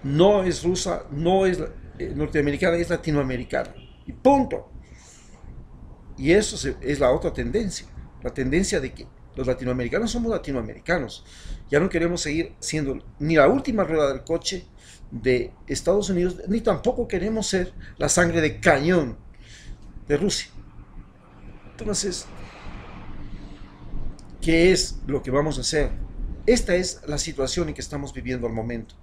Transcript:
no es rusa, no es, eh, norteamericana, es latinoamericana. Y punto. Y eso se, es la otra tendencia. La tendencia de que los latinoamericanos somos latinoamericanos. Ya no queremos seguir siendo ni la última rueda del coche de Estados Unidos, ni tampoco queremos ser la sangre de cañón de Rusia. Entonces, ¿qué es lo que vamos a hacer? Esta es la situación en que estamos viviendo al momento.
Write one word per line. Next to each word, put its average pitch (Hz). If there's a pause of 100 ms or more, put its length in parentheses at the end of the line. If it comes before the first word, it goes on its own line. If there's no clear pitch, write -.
no 180
es 170
rusa, 180
no 175
es, 165 (340)
eh, -
norteamericana, 147
es 170
latinoamericana. 143 (320)
Y -
punto. - (1500)
Y 135
eso 208
se, 131
es 139
la 127
otra 165
tendencia. 160 (340)
La 127
tendencia 151
de 131
que - (280)
los 131
latinoamericanos 127
somos 226
latinoamericanos. 135 (440)
Ya 143
no 185
queremos 170
seguir 156
siendo 139 (160)
ni 156
la 143
última 226
rueda 151
del 131
coche - (420)
de 123 (140)
Estados 185
Unidos, 180
ni 214
tampoco 226
queremos 202
ser 185 (240)
la 147
sangre 170
de 156
cañón 151 (880)
de 147
Rusia. - (1200)
Entonces, 202 (2250)
¿qué 165
es -
lo 135
que 127
vamos 143
a 127
hacer? 147 (540)
Esta 214
es 180
la 147
situación 151
en 143
que -
estamos 143
viviendo 123
al 113
momento. 113